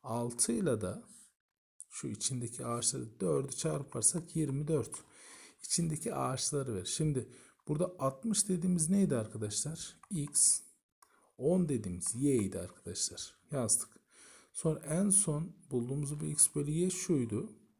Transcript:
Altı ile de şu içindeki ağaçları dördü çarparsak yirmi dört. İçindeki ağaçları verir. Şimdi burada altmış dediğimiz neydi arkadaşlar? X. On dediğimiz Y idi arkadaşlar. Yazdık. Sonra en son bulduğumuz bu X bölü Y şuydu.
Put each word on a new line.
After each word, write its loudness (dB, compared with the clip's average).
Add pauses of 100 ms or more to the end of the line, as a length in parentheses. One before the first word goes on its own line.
Altı 0
ile 2
de -4 (880)
şu -8
içindeki -6
ağaçları -4
dördü 0
çarparsak -2
yirmi -2
dört. 0 (720)
İçindeki -2
ağaçları -2
verir. -4
Şimdi 0 (380)
burada -2
altmış 0
dediğimiz 2
neydi 6
arkadaşlar? -4 (120)
X. 2 (760)
On 4
dediğimiz -2
Y 4
idi 2
arkadaşlar. -8 (160)
Yazdık. 0 (640)
Sonra 0
en 0
son 2 (160)
bulduğumuz -2
bu -4
X 2
bölü 0
Y 2
şuydu. 0 (300)